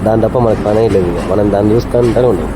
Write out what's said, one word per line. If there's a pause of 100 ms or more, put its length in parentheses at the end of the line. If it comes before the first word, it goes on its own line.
దాని
తప్ప
మనకు
పనే
లేదు.
ఇంకా
మనం
దాన్ని
చూసుకుంటూనే
ఉన్నాం.